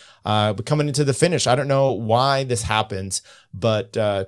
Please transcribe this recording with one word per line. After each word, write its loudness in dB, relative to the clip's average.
Uh, 0
but -8
coming 0
into 0
the 0
finish, 0
I 4
don't -2
know 2
why 0
this -4
happens, -2
but, -2
uh, 0